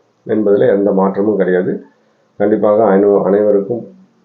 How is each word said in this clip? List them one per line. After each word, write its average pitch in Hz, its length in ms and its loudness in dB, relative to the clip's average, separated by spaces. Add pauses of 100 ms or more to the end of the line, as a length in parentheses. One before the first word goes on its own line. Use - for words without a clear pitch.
(260)
என்பதில் 107 420 0
எந்த 101 240 0
மாற்றமும் 95 460 0
கிடையாது. 92 460 -2 (540)
கண்டிப்பாக 104 480 0
அனை-, 98 380 2
அனைவருக்கும் 104 640 -2 (380)